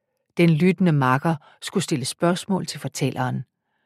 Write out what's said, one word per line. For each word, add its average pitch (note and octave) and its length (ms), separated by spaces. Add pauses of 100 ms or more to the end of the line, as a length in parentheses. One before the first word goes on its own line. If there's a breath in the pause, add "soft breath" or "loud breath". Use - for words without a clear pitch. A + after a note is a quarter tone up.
(380)
Den E3+ 120
lyttende F3 420
makker C#3+ 440 (260 soft breath)
skulle - 220
stille - 220
spørgsmål F3 600
til - 140
fortælleren. C3 640 (420)